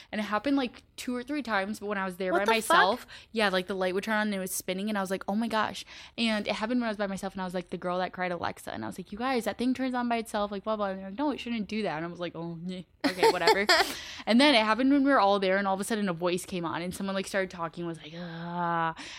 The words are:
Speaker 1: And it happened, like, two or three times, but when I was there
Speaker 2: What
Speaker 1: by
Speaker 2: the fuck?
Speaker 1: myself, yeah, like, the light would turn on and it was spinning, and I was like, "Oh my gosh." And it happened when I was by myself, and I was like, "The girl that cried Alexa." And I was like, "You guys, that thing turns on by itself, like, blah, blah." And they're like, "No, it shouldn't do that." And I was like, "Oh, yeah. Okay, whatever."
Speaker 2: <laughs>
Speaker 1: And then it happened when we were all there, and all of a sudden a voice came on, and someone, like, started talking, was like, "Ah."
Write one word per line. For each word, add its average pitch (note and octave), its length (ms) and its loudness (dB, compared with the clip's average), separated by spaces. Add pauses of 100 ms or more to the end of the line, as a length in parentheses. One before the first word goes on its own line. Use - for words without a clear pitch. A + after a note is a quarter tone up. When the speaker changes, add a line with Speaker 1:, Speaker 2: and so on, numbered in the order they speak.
(120)
Speaker 1:
And G#3 100 -4
it G#3 40 -2
happened, G#3+ 300 0
like, B3+ 280 -2 (120)
two B3 200 -6
or B3 80 -6
three D4 180 -4
times, G#3 380 -2
but G3 80 -6
when G#3 100 -2
I F#3+ 80 0
was F#3 120 -6
there F#3 140 0
Speaker 2:
What F#4 140 4
Speaker 1:
by A4 120 4
Speaker 2:
the A3 40 0
fuck? - 160 4
Speaker 1:
myself, G3+ 300 4 (240)
yeah, G#3+ 180 2
like, F#3 160 0
the G3+ 80 -6
light F#3 220 0
would G3 80 -2
turn A3 100 -2
on G#3+ 140 0
and G#3 80 -2
it F#3+ 40 -4
was F#3 140 -6
spinning, F#3+ 360 -4
and G#3+ 80 -2
I G3 40 0
was F#3 80 -4
like, F#3+ 180 -2
"Oh - 60 -2
my A3+ 140 0
gosh." G#3+ 360 -2 (320)
And A3 320 0
it - 60 -2
happened A3+ 280 -2
when A#3 60 -2
I A3 40 -2
was G3+ 60 -4
by G#3 100 -2
myself, G3 260 -6
and F#3+ 80 -8
I F#3 40 -4
was F3+ 100 -6
like, F3+ 160 -6
"The F3+ 80 -6
girl F3+ 180 -2
that F3+ 160 -2
cried F3+ 180 -4
Alexa." - 400 -6
And A3 120 -6
I A3 40 -6
was G3 120 -10
like, F3+ 120 -12
"You G3+ 60 -10
guys, B3 280 0
that G#3 120 -4
thing B3+ 160 2
turns B3+ 220 -2
on A#3+ 120 -2
by A#3 100 0
itself, G#3 340 -2
like, G3 120 -8
blah, A3 120 -2
blah." G#3 140 -2
And F#3+ 100 -6
they're F#3+ 100 -12
like, G3 80 -12
"No, C#4+ 140 2
it - 80 -4
shouldn't A#3 280 -4
do G#3+ 140 -2
that." E3+ 160 -2
And D#3+ 80 -4
I E3+ 40 -6
was E3+ 100 -12
like, E3+ 160 -6
"Oh, E3+ 320 -8
yeah. F#3 140 -8 (260)
Okay, F#4 240 4
whatever." F4 400 4
Speaker 2:
<laughs> F4 40 8 (500)
Speaker 1:
And A3 140 6
then C#4+ 160 8
it A3 80 8
happened A3 300 4
when C#4 100 6
we C#4 80 6
were C4 80 8
all G3+ 180 6
there, F#3+ 200 4
and G3+ 100 2
all F#3+ 60 2
of F#3+ 80 -2
a - 20 -4
sudden G#3 240 0
a F3+ 60 0
voice F3 320 0
came F3+ 180 -6
on, D#3+ 180 -4
and F3+ 140 -6
someone, G3 180 -4
like, F#3+ 140 -2
started F#3+ 240 -2
talking, E3+ 340 -8
was E3 120 -6
like, D#3 200 -18
"Ah." E3+ 760 -2 (240)